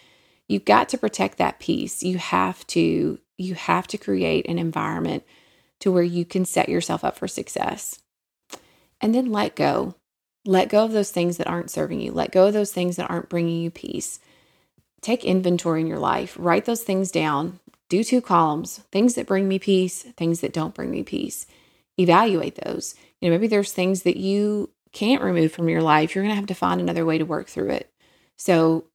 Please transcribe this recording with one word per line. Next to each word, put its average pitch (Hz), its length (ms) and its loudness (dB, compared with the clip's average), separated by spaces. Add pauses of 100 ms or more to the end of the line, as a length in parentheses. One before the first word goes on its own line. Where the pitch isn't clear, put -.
(480)
you've 202 180 -2
got 226 240 6
to 254 100 -4
protect 196 400 -2
that - 200 0
peace. - 440 -4
You 185 160 -2
have 185 480 -2
to, 165 520 0 (200)
you 185 160 -6
have 175 320 -2
to 208 100 -10
create 175 500 -2
an 170 120 -2
environment 160 640 -4 (560)
to 196 120 0
where 175 120 4
you 175 200 0
can 185 220 -2
set - 240 0
yourself 170 340 -2
up - 140 -2
for - 100 -8
success. - 720 -6 (1000)
And 220 140 2
then 254 160 0
let 208 240 -2
go. 147 400 0 (500)
Let 190 240 4
go 214 160 4
of 220 60 -2
those 208 180 0
things 175 280 0
that 170 100 -4
aren't 170 240 -4
serving 156 280 -4
you. - 120 -6
Let - 200 -4
go 185 160 6
of 208 60 2
those 208 180 0
things 180 260 -2
that 175 120 -6
aren't 170 200 -6
bringing 170 300 0
you 170 120 -4
peace. - 480 -10 (840)
Take 240 220 -2
inventory 175 560 2
in 160 60 0
your 156 120 -4
life. - 400 -2
Write 175 240 2
those 233 180 -2
things 190 300 -2
down. 160 480 -2 (300)
Do 202 160 2
two 247 160 2
columns, 165 580 2 (100)
things 240 260 4
that - 120 -6
bring 196 220 2
me 190 100 0
peace, 185 440 2 (120)
things 165 240 0
that - 140 -4
don't 165 200 -4
bring - 160 -6
me - 140 -4
peace. - 420 -8 (520)
Evaluate 180 680 4
those. - 320 -8 (240)
You 175 100 0
know, 165 60 4
maybe 214 120 2
there's 202 260 0
things 185 300 0
that 175 120 2
you 202 540 0 (240)
can't 247 280 2
remove 170 300 2
from 170 160 -2
your 165 140 2
life. 156 340 4
You're 190 80 -2
gonna 208 120 0
have 202 120 -4
to 185 80 -4
find 180 240 0
another 170 260 0
way 160 120 0
to 160 80 0
work 165 240 -6
through - 220 -4
it. - 200 -6 (460)
So 160 580 2